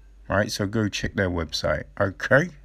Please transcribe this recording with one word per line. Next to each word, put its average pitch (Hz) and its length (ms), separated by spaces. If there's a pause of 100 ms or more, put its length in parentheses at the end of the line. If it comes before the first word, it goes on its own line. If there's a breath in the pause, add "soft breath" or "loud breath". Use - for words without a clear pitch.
(280)
right? 104 200
So 107 160
go 104 240
check - 280
their 98 120
website, 78 580 (140)
okay? 131 500 (140)